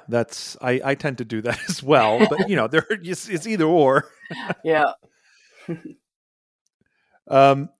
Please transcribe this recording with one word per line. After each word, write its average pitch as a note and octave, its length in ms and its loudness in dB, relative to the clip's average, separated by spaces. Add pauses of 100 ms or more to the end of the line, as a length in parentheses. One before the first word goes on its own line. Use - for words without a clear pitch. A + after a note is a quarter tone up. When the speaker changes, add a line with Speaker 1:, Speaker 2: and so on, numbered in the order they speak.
Speaker 1:
that's, - 540 -4
I, B2+ 220 -2
I C#3 120 -2
tend C3+ 220 -6
to B2 80 -8
do A2+ 160 -8
that A#2+ 220 -6
<laughs> - 60 -6
as D#3+ 140 -6
well, B2+ 460 4
but, F#3 200 -2
you G3 60 0
know, A2+ 120 2
Speaker 2:
<laughs> A#2+ 40 -8
Speaker 1:
there, A#3+ 180 2
it's, F3+ 400 -8
it's E3+ 160 -6
either G#3+ 200 0
or. D3 480 2
<laughs> - 500 -12
Speaker 2:
Yeah. D#3 300 0 (720)
<laughs> E3+ 60 -8 (1500)
Speaker 1:
Um, C#3 420 4 (100)